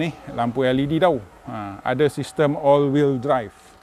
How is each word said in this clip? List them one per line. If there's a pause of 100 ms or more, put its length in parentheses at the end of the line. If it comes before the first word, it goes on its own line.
ni, (220)
lampu
L
E
D
tau. (260)
Ha,
ada
sistem
all-wheel
drive. (300)